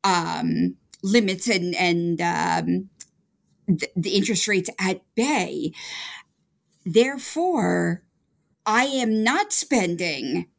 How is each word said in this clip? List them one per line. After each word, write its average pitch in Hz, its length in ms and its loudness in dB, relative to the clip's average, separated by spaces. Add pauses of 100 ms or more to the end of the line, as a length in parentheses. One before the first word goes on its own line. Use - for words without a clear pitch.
um, 165 720 0 (260)
limits 196 480 2
and, 180 260 0
and, 170 460 0
um, 170 680 -2 (760)
th-, 160 280 6
the 175 160 0
interest 196 360 2
rates 190 220 2 (100)
at 190 220 0 (140)
bay. 220 560 0 (1120)
Therefore, 214 1160 0 (640)
I 233 180 2
am 233 380 0
not 349 280 0
spending 170 960 0 (120)